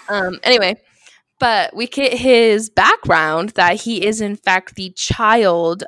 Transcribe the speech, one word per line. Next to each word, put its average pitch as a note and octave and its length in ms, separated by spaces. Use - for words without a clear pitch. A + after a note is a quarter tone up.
Um, F#3 340
anyway, A3 380
but A3+ 380
we A3+ 100
get C4+ 280
his A#3 560
background F3 840
that F3+ 260
he G#3 240
is, A3 160
in G#3 160
fact, F#3 380
the F#3 160
child F#3+ 960